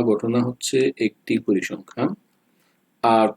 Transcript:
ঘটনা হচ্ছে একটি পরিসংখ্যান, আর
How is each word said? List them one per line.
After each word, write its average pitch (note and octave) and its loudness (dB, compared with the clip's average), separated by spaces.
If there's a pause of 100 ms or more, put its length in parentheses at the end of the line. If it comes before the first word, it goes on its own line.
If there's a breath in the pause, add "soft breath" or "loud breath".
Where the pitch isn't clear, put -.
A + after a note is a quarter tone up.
ঘটনা A#2 0
হচ্ছে C3 -2
একটি - -4
পরিসংখ্যান, A2 -4 (920)
আর A2+ 4